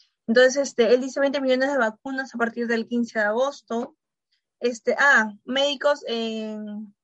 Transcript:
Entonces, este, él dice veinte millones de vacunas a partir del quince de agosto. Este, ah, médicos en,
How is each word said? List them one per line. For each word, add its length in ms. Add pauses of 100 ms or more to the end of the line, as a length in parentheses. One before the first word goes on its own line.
(260)
Entonces, 300
este, 360
él 80
dice 200
veinte 200
millones 300
de 80
vacunas 560
a 40
partir 280
del 220
quince 300
de 80
agosto. 720 (640)
Este, 380
ah, 340 (120)
médicos 600
en, 960